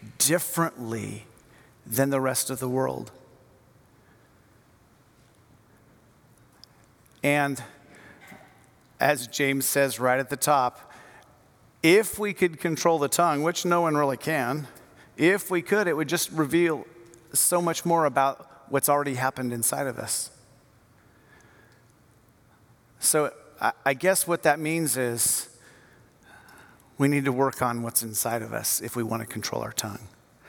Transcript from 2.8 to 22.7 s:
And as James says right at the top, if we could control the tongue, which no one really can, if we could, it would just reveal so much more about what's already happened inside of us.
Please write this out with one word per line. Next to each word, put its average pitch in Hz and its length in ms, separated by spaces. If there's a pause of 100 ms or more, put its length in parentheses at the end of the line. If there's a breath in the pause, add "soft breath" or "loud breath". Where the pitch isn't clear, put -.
And 143 380 (1400 loud breath)
as 135 280
James 139 380
says 139 340
right 127 200
at 135 100
the 143 80
top, 135 540 (920 loud breath)
if 196 380
we 208 140
could 170 260
control 165 400
the 143 80
tongue, 151 360
which 175 220
no 175 160
one 160 140
really 139 220
can, 143 500 (500 loud breath)
if 185 320
we 175 120
could, 202 260
it 160 80
would 151 120
just 165 240
reveal 156 540 (480)
so - 280
much 170 240
more 165 200
about 139 440 (200)
what's 135 200
already 143 260
happened 127 360
inside 135 360
of 123 100
us. - 340 (2750 soft breath)